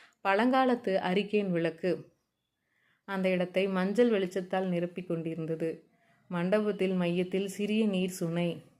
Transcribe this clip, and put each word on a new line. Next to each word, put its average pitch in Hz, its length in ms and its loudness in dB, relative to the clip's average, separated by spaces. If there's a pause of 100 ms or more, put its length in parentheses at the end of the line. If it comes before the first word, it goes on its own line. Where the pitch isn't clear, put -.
(240)
பழங்காலத்து 247 720 2
அரிக்கேன் 196 540 0
விளக்கு 165 600 -2 (960)
அந்த 190 240 0
இடத்தை 180 380 2
மஞ்சள் 202 420 2
வெளிச்சத்தால் 190 580 0
நிரப்பிக் 175 380 -4
கொண்டிருந்தது. 165 840 -6 (400)
மண்டபத்தில் 190 640 0
மையத்தில் 180 540 0
சிறிய 214 380 0
நீர் 185 240 0
சுனை. 170 540 -4 (160)